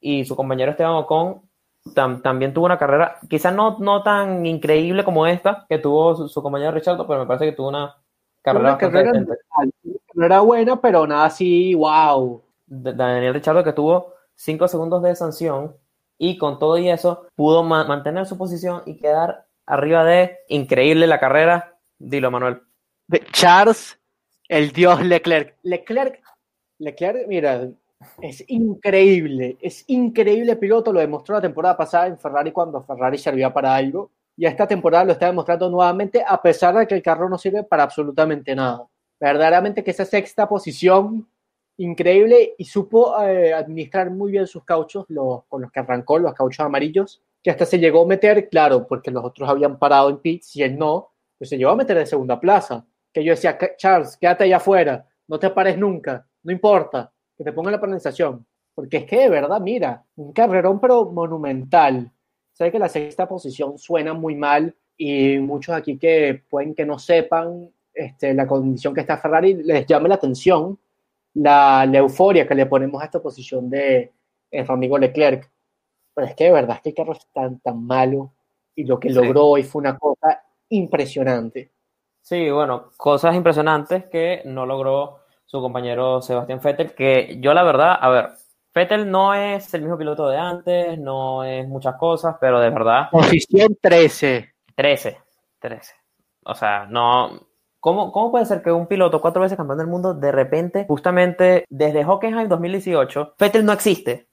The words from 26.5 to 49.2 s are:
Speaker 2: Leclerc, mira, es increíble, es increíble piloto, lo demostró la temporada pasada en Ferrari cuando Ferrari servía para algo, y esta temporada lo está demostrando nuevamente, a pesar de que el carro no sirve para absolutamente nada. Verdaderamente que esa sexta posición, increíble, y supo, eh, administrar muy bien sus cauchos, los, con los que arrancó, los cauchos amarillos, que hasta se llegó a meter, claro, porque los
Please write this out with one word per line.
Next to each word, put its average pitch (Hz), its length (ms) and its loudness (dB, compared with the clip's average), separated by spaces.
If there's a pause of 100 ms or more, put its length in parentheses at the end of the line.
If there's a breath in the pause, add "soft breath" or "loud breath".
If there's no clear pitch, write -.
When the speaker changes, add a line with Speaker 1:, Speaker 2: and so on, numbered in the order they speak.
Speaker 2:
Leclerc, 180 480 -6
mira, 143 420 -4 (520)
es 147 280 -18
increíble, 190 1120 2
es - 280 -14
increíble 233 680 0
piloto, 226 360 0
lo 185 80 2
demostró 151 360 -4
la 208 40 -2
temporada 175 360 -2
pasada 170 300 -2
en 175 120 -8
Ferrari 143 340 -6
cuando 160 300 -4
Ferrari 131 360 -4
servía 131 340 -2
para 135 220 0
algo, 139 360 -4 (260)
y 160 80 -6
esta 165 220 0
temporada 170 380 2
lo 185 80 2
está 175 140 0
demostrando 180 440 -2
nuevamente, 180 560 0
a 196 160 0
pesar 175 320 4
de 220 120 2
que 208 80 -2
el 185 80 -2
carro 165 260 0
no 180 100 -4
sirve 202 240 -4
para 165 220 2
absolutamente 147 680 -4
nada. 123 320 -4 (320)
Verdaderamente 165 640 2
que 190 100 -4
esa 190 120 -4
sexta 202 420 -2
posición, 196 800 0 (520)
increíble, 190 800 4
y 185 60 -10
supo, 208 580 2
eh, 185 320 2
administrar 160 560 -6
muy 196 220 -6
bien 196 140 -2
sus 175 180 -18
cauchos, 165 440 -4
los, 131 360 -6
con 135 180 -12
los 123 100 -16
que 135 80 -6
arrancó, 127 380 -2
los 170 160 0
cauchos 135 320 -2
amarillos, 151 560 -4 (200)
que 180 80 0
hasta 170 140 0
se 180 140 -2
llegó 165 240 4
a 170 40 4
meter, 202 440 2
claro, 139 360 2
porque - 240 -8
los 123 140 -8